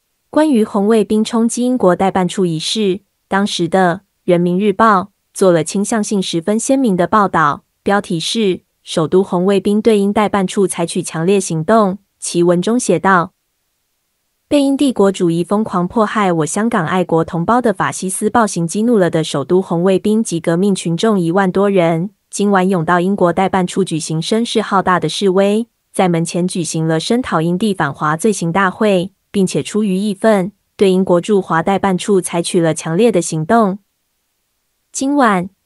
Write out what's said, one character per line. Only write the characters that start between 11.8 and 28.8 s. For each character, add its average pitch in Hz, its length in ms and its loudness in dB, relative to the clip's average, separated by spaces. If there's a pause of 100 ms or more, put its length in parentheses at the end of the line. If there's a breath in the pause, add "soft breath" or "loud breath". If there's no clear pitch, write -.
其 - 240 -2
文 175 180 4
中 226 200 0
写 175 180 0
道 180 360 0 (1120)
：“被 294 140 2
英 277 140 2
帝 269 160 2
国 196 200 2
主 180 180 0
义 170 140 0
疯 208 180 0
狂 180 240 -2
迫 214 180 0
害 202 280 0
我 156 140 0
香 214 220 -2
港 208 180 0
爱 180 180 0
国 165 200 0
同 170 200 -4
胞 233 160 2
的 226 120 2
法 147 200 -2
西 - 160 -8
斯 214 200 -4
暴 220 180 2
行 170 200 -4
激 202 160 -4
怒 233 160 2
了 175 100 4
的 160 140 0
首 151 220 -4
都 180 180 2
红 170 200 -2
卫 190 160 2
兵 214 260 0
及 165 160 -4
革 165 160 0
命 196 180 2
群 170 220 -4
众 208 240 0
一 165 100 0
万 190 220 0
多 202 180 0
人， 175 400 0 (200)
今 202 200 0
晚 185 180 2
涌 180 160 0
到 175 140 2
英 185 160 0
国 175 180 2
代 190 160 0
办 180 180 0
处 - 180 -2
举 160 140 -4
行 160 220 -4
声 220 240 -2
势 226 160 -2
浩 196 220 0
大 180 160 0
的 156 100 -2
示 196 200 -2
威， 202 400 2 (240)
在 190 160 2
门 165 160 0
前 175 220 -2
举 180 180 -4
行 160 220 -4
了 160 140 0
声 240 220 -2
讨 165 180 -2
英 175 160 0
帝 208 160 0
反 151 220 -4
华 156 220 -2
罪 214 160 0
行 170 200 -4
大 196 180 0
会， 190 420 0 (180)